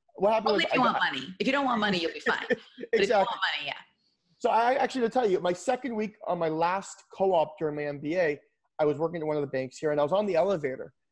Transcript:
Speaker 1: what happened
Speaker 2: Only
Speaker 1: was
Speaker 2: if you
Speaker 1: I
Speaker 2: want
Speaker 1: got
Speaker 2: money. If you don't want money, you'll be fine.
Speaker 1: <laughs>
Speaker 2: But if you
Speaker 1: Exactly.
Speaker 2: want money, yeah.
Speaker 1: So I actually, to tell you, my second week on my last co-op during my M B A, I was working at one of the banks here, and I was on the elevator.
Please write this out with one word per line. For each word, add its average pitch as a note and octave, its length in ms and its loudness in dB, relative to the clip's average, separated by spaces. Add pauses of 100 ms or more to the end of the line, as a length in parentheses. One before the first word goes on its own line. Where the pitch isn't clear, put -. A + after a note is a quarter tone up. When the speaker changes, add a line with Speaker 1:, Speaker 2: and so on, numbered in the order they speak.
(140)
Speaker 1:
what G3+ 180 2
happened G#3+ 200 2
Speaker 2:
Only F3 120 2
Speaker 1:
was - 60 -2
Speaker 2:
if - 40 0
you E3+ 60 4
Speaker 1:
I B3 40 4
Speaker 2:
want A3+ 140 2
Speaker 1:
got E3+ 140 0
Speaker 2:
money. C3+ 260 -10
If G3+ 80 -2
you C4+ 60 4
don't C#4+ 120 2
want A#3+ 160 0
money, G3+ 180 2
you'll E3 140 -2
be - 80 -14
fine. - 220 -2
Speaker 1:
<laughs> - 60 -6
Speaker 2:
But A#3 100 0
if - 200 -20
you A#3+ 80 -12 (140)
Speaker 1:
Exactly. G3 260 4
Speaker 2:
want - 140 -4 (160)
money, D3 100 -8
yeah. C#3 60 -6 (680)
Speaker 1:
So A#3+ 120 0
I A#3 240 4
actually, B3+ 280 0
to A3+ 60 4
tell B3 200 2
you, F3+ 120 2
my F3 120 0
second B3+ 420 -4
week G#3+ 220 -4 (100)
on F3 120 -2
my E3 100 0
last E3+ 560 -2 (120)
co-op F3+ 420 2
during D3+ 180 -4
my D3 80 -4
M C#3+ 140 -6
B D3 180 -4
A, D3+ 220 0 (400)
I D#3 60 2
was D3+ 120 2
working E3 240 -4
at D3+ 60 -6
one D3+ 100 -2
of D3 60 0
the C#3+ 60 -4
banks C3 300 -6
here, D#3 140 0
and D3 80 2
I - 20 2
was D3 100 0
on G#3 140 2
the F#3+ 80 0
elevator. D#3+ 580 -2 (200)